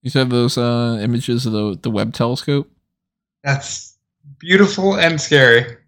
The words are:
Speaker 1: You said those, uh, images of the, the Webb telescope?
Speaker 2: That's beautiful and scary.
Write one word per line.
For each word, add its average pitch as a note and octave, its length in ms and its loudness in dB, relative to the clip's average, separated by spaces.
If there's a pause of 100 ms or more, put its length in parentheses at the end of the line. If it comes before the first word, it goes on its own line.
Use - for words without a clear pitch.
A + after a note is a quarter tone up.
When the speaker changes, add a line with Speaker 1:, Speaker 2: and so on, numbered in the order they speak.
Speaker 1:
You B2+ 80 -6
said C3 200 0
those, A#2+ 260 0
uh, A#2+ 440 -2
images A#2+ 460 -2
of A2 60 -4
the, G#2 280 -4
the A#2 100 -6
Webb G#2+ 240 -4
telescope? B2+ 560 -4 (760)
Speaker 2:
That's - 540 -6 (400)
beautiful G3 600 2
and E3 220 0
scary. B2+ 560 4 (120)